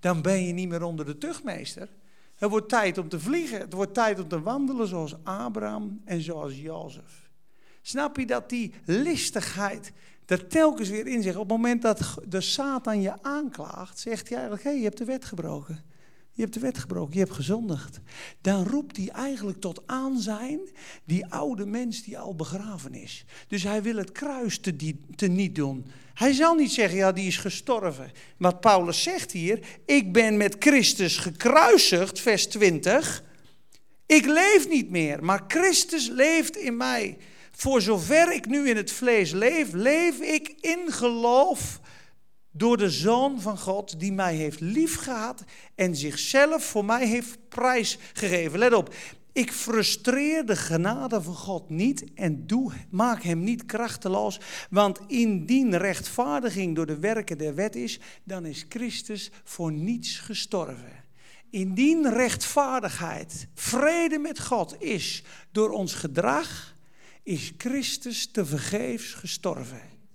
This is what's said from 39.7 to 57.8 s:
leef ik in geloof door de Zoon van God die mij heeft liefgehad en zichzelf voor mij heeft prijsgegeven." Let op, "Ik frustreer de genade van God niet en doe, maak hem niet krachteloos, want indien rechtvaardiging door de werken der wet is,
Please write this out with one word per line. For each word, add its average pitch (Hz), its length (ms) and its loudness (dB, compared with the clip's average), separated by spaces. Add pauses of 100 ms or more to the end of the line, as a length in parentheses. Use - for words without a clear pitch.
leef 269 480 2
ik 302 280 -2 (120)
in 330 320 -2
geloof 240 880 2 (720)
door 226 260 2
de 196 140 2
Zoon 233 500 2
van 196 180 -4
God 190 420 -6
die 196 120 -2
mij 190 220 0
heeft 156 260 -4
liefgehad 240 840 -2 (300)
en 180 220 2
zichzelf 262 680 0
voor 208 200 -2
mij 233 220 0
heeft - 420 -4
prijsgegeven." 196 1120 -2
Let 233 140 6
op, 202 220 4 (380)
"Ik 254 200 0
frustreer 277 920 0
de 202 100 2
genade 208 640 0
van 170 120 -8
God 185 360 -8
niet 202 340 0 (100)
en 160 320 -2
doe, 233 260 0 (180)
maak 214 320 2
hem 170 220 0
niet 233 220 -2
krachteloos, 214 760 -2 (300)
want 190 360 4
indien 226 680 4
rechtvaardiging 196 1000 0
door 160 120 0
de 151 120 -4
werken 202 400 -2
der 151 160 -4
wet 208 220 -2
is, 240 240 -6 (240)